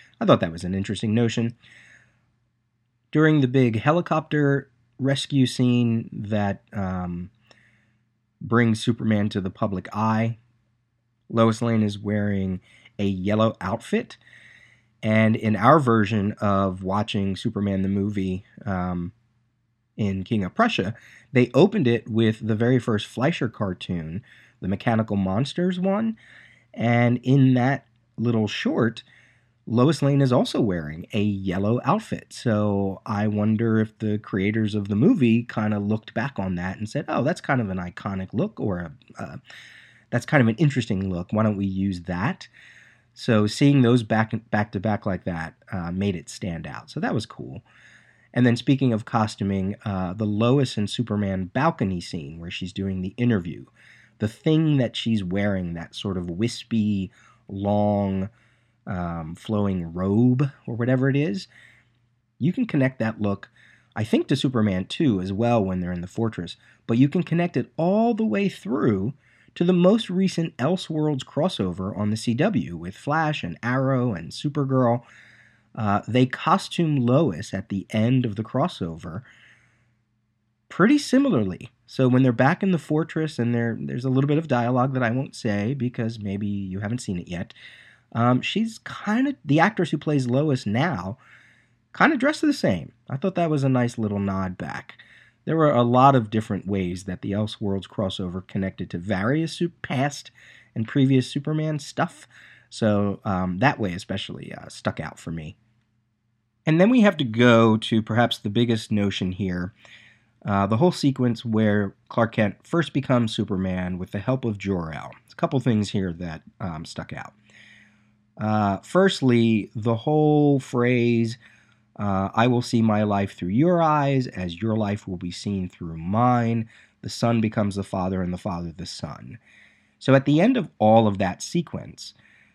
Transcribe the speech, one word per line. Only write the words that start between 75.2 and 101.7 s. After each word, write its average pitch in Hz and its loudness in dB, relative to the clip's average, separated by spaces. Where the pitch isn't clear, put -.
Uh, 104 0
they 123 4
costume 156 0
Lois 120 2
at 95 -6
the 98 -6
end 123 2
of 104 -6
the 110 -4
crossover 87 -6
pretty 233 6
similarly. 220 0
So 131 0
when 127 6
they're 131 4
back 131 2
in 196 2
the 175 2
fortress 156 -4
and 120 0
they're, 117 -2
there's 127 -6
a 135 -2
little 135 2
bit 147 2
of 160 -2
dialogue 123 2
that 127 0
I 113 2
won't 131 -4
say 104 -2
because 120 -4
maybe 101 -4
you 98 -6
haven't 110 -4
seen 95 -4
it - -10
yet, - -10
um, 123 2
she's 220 -4
kinda, 262 -2
the 147 2
actress 185 2
who - -2
plays 143 0
Lois 135 0
now, 127 -2
kinda 277 4
dressed 277 0
the 302 2
same. 95 -2
I 139 -6
thought 185 -4
that 170 0
was 147 0
a 139 2
nice 123 0
little 104 -2
nod 95 -2
back. - -12
There 156 -2
were 151 4
a 120 4
lot 127 6
of 110 2
different 104 -2
ways 92 -2
that 92 -8
the 104 -4
Elseworlds 101 -4
crossover 92 -6
connected 95 -6
to 90 -6
various 110 -2
su-, 170 -4
past 143 -4
and 113 -4
previous 131 2
Superman 156 -4